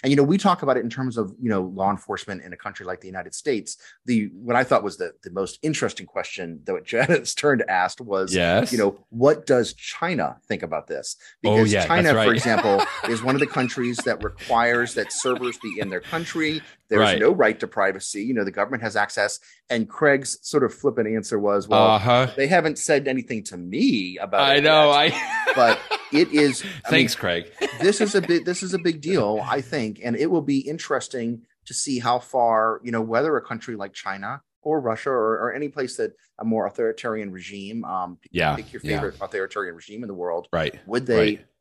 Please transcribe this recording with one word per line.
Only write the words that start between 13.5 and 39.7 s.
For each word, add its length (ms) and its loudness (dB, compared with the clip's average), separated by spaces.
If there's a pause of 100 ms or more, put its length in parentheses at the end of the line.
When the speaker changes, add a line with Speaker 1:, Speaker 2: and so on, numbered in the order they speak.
Speaker 1:
that 180 -2
requires 720 0
that 180 -4
servers 460 -4
be 200 -10
in 120 -6
their 100 -4
country. 600 -4 (280)
There's 120 4
Speaker 2:
Right. 180 4
Speaker 1:
no 140 6
right 260 4
to 80 -6
privacy. 560 -2
You 120 -4
know, 100 0
the 80 -2
government 320 -4
has 120 -6
access. 440 -2 (300)
And 180 -2
Craig's 540 0
sort 200 0
of 120 0
flippant 340 -2
answer 300 -4
was, 280 0
"Well, 260 6
Speaker 2:
Uh-huh. 440 4
Speaker 1:
they 100 2
haven't 320 2
said 300 2
anything 360 -4
to 120 -14
me 640 -2
about 240 0
Speaker 2:
I 140 6
Speaker 1:
it 80 4
Speaker 2:
know, 260 8 (120)
Speaker 1:
yet." 120 4
Speaker 2:
I 380 -2
<laughs> 40 -4
Speaker 1:
But 240 6 (320)
it 200 4
is, 300 2 (220)
I 60 -8
Speaker 2:
Thanks, 260 2
Speaker 1:
mean, 40 -12
Speaker 2:
Craig. 320 -2 (120)
<laughs> 160 -6
Speaker 1:
this 200 2
is 140 0
a 60 4
big, 240 0
this 180 -6
is 120 -4
a 40 -2
big 220 -2
deal, 420 0
I 200 -2
think. 420 -4
And 100 -2
it 160 0
will 120 2
be 160 0
interesting 840 -6 (220)
to 100 -18
see 240 -4
how 200 0
far, 640 2
you 80 -6
know, 100 -2
whether 340 0
a 60 -2
country 320 -10
like 200 -12
China 480 -10 (180)
or 200 -2
Russia 300 -2
or, 300 2
or 140 -2
any 140 -6
place 280 -8
that 160 -2 (260)
a 60 -8
more 220 0
authoritarian 680 -4
regime, 520 -12
um, 340 -6 (120)
Speaker 2:
Yeah, 240 0
Speaker 1:
pick 180 -10
your 120 -14
Speaker 2:
yeah. 120 -2
Speaker 1:
favorite 240 -4
authoritarian 540 -6